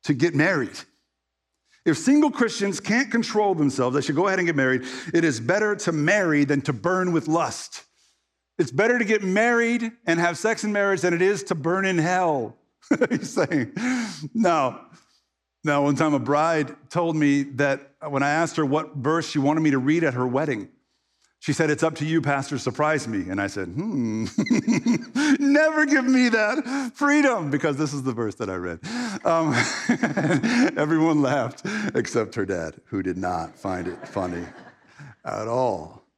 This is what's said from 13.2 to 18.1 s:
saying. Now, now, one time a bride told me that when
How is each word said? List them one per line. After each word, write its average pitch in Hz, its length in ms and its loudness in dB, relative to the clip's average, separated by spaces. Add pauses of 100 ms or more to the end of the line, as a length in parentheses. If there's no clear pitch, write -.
saying. 143 400 0 (600)
Now, 170 540 0 (800)
now, 143 160 2
one 143 140 2
time 151 180 2
a 135 60 2
bride 147 560 0 (140)
told 165 260 0
me 143 260 4
that 139 520 -2 (140)
when 139 140 -2